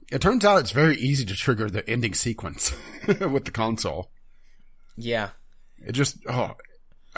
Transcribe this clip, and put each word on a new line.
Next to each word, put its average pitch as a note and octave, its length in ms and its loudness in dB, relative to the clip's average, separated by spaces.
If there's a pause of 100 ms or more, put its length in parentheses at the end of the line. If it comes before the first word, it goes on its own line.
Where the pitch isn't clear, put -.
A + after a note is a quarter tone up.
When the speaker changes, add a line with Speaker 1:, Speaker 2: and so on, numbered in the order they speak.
(120)
Speaker 1:
it C3+ 100 -2
turns G#3+ 220 4
out G3+ 160 6
it's A#2 120 0
very D3 260 4
easy C3+ 280 0
to F#2+ 100 -6
trigger G2+ 340 0
the G2 200 -4
ending A#2 240 -2
sequence - 600 0 (180)
<laughs> - 160 -8
with D3+ 380 0
the - 60 -10
console. G#2+ 600 -4 (840)
Speaker 2:
Yeah. A2+ 320 -2 (480)
Speaker 1:
It - 160 -10
just, C3+ 240 2 (100)
oh, A#2+ 280 -2 (640)